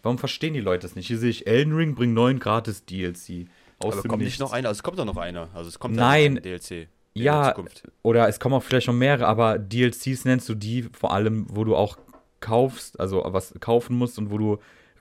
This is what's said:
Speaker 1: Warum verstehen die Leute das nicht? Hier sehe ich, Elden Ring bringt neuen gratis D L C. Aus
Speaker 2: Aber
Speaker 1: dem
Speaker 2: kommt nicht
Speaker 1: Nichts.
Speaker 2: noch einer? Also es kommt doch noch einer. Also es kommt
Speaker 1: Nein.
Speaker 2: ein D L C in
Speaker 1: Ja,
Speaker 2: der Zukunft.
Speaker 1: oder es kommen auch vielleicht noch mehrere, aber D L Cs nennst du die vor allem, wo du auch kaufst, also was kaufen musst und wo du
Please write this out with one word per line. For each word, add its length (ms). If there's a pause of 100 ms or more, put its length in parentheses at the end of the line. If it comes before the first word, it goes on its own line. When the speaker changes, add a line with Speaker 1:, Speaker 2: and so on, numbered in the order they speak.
Speaker 1:
Warum 160
verstehen 360
die 60
Leute 280
das 80
nicht? 120
Hier 120
sehe 100
ich, 160
Elden 300
Ring 200
bringt 180
neuen 260
gratis 460
D 180
L 120
C. 300 (340)
Aus 140
Speaker 2:
Aber 80
Speaker 1:
dem 80
Speaker 2:
kommt 140
nicht 60
Speaker 1:
Nichts. 100
Speaker 2:
noch 140
einer? 160
Also 100
es 40
kommt 140
doch 80
noch 120
einer. 360
Also 160
es 80
kommt 180
Speaker 1:
Nein. 420
Speaker 2:
ein 60
D 100
L 80
C 260 (260)
in 100
Speaker 1:
Ja, 200
Speaker 2:
der 120
Zukunft. 280 (180)
Speaker 1:
oder 260
es 120
kommen 160
auch 80
vielleicht 240
noch 80
mehrere, 320
aber 320
D 240
L 80
Cs 340
nennst 240
du 60
die 380
vor 200
allem, 360
wo 140
du 120
auch 220 (420)
kaufst, 600
also 280
was 320
kaufen 380
musst 200
und 140
wo 80
du 180 (440)